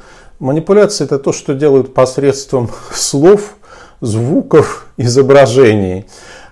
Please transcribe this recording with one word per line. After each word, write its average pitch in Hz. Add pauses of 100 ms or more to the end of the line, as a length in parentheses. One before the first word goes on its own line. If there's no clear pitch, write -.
(400)
манипуляция — 160
это 139
то, 151
что -
делают 135
посредством 131 (120)
<laughs> -
слов, 185 (460)
звуков, 135 (100)
изображений. 120 (460)